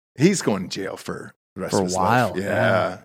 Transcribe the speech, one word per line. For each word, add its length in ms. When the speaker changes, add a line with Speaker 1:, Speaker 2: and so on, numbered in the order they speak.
Speaker 1:
He's 260
going 280
to 0
jail 280
for 360
the 80
rest 100
Speaker 2:
For 60
Speaker 1:
of 60
his 100
Speaker 2:
a 20
while, 320
Speaker 1:
life. 80
Yeah, 680